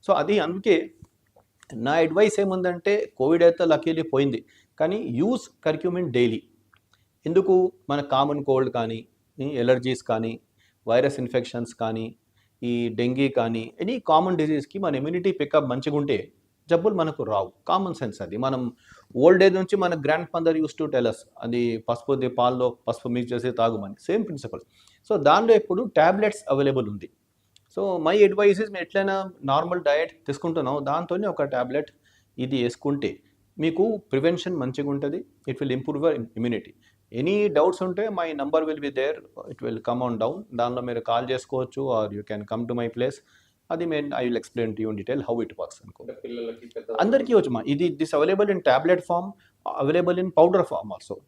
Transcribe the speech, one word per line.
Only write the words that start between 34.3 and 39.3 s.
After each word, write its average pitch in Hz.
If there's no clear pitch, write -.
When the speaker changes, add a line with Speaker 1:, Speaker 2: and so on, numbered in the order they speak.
Speaker 1:
మంచిగా 135
ఉంటది. 143
It 123
will 135
improve 139
your 156
immunity. 117
Any 196
doubts 170
ఉంటే 185
my 180
number 147
will 151
be 139
there, 135